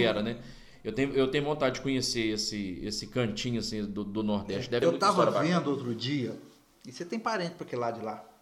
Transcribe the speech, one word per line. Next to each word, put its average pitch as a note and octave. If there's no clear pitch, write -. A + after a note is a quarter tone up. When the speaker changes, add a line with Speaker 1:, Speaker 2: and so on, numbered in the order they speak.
Speaker 1:
espera, A2
Speaker 2:
o -
Speaker 1:
né? A#2
Eu A2
tenho, C3+
eu C3
tenho C#3+
vontade C#3+
de -
conhecer A#2+
esse, G2+
esse G#2
cantinho, A2+
assim, G#2+
do, G2+
do G2+
Nordeste. G2
Speaker 2:
É, -
Speaker 1:
Deve A#2+
Speaker 2:
eu E3+
Speaker 1:
muita F#3+
Speaker 2:
tava F#3+
Speaker 1:
história G#2+
bacana. E3+
Speaker 2:
vendo C#3+
outro A#2+
dia, A#2+
e B2+
você F3
tem A3+
parente F#3+
pra -
aquele B2
lado A2+
de G#2+
lá G#2+